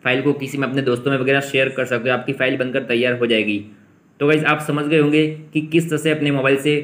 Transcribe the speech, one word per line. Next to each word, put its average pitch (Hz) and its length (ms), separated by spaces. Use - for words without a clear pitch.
file 127 180
को 143 120
किसी 135 240
में 135 100
अपने 131 140
दोस्तों 123 300
में 135 60
वगैरह 135 240
share 135 280
कर 131 160
सकते 120 240
हो, 123 60
आपकी 127 180
file 131 240
बनकर 127 260
तैयार 120 360
हो 120 80
जाएगी। 107 300
तो 143 80
guys, 156 160
आप 151 160
समझ 147 260
गए 156 140
होंगे 151 280
कि 156 100
किस 165 260
तरह 151 80
से 156 140
अपने 147 200
mobile 135 280
से 147 240